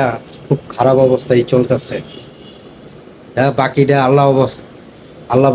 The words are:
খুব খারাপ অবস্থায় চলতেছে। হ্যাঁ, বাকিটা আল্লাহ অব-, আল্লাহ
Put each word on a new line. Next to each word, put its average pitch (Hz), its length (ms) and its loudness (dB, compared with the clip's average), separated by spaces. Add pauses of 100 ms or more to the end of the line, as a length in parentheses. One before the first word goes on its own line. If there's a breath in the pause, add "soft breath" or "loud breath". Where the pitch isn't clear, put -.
(460)
খুব 139 120 -2 (160)
খারাপ 127 220 2 (100)
অবস্থায় 127 360 0 (100)
চলতেছে। 123 440 -2 (1400)
হ্যাঁ, 135 240 0
বাকিটা 135 380 0 (120)
আল্লাহ 139 240 4
অব-, 131 280 -2 (720)
আল্লাহ 135 220 4